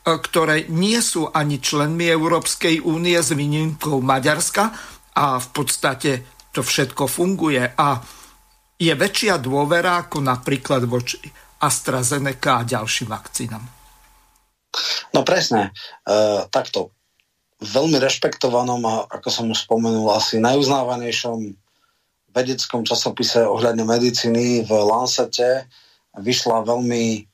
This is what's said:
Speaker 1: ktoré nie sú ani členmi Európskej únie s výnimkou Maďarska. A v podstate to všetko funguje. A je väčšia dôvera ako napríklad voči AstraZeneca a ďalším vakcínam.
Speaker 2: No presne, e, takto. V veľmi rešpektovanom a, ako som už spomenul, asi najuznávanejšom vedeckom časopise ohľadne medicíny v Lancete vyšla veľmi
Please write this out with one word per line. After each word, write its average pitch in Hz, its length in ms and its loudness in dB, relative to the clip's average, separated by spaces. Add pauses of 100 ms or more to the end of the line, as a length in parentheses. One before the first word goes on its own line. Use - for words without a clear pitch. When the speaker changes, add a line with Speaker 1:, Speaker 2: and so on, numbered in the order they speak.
Speaker 1:
ktoré 160 720 0
nie 196 320 2
sú 160 240 -2
ani 147 320 -2
členmi 160 480 0
Európskej 165 720 2
únie 170 400 2
s 165 160 0
výnimkou 147 640 0
Maďarska. 139 720 2 (480)
A 139 160 2
v 123 160 -4
podstate 135 720 -2 (320)
to 139 80 -2
všetko 139 400 -2
funguje. 160 640 0
A 143 320 0 (800)
je 165 160 4
väčšia 196 400 0
dôvera 165 720 0
ako 147 160 -4
napríklad 131 640 0
voči 123 320 -4 (400)
AstraZeneca 131 1040 0
a - 20 -4
ďalším 110 460 -2
vakcínam. 110 520 -8 (1500)
Speaker 2:
No 135 80 4
presne, 127 480 2 (320)
e, 101 100 -2 (380)
takto. - 400 -4 (720)
V 104 80 -10
veľmi 147 320 2
rešpektovanom 123 840 0
a, 110 100 0 (140)
ako - 220 -10
som 113 180 -2
už 110 160 -2
spomenul, 113 480 2
asi 110 300 2
najuznávanejšom 120 1120 0 (800)
vedeckom 127 480 -2
časopise 117 640 0
ohľadne 113 400 0
medicíny 120 800 2
v 101 80 -4
Lancete 120 960 2 (480)
vyšla 113 480 0
veľmi 117 680 0